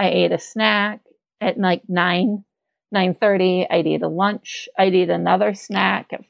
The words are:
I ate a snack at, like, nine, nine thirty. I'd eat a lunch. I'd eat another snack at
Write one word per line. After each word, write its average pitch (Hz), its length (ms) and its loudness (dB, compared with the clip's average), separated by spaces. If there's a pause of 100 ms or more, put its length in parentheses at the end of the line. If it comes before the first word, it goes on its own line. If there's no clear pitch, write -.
I 190 100 2
ate 180 220 2
a 175 80 -2
snack 214 600 -2 (400)
at, 240 200 -2
like, 180 280 0
nine, 180 560 0 (480)
nine 185 220 0
thirty. 185 560 2
I'd 170 180 2
eat 156 140 -2
a 165 60 -2
lunch. 190 600 -4 (120)
I'd 190 160 4
eat 180 140 2
another 180 440 0
snack 196 600 -4
at - 160 -10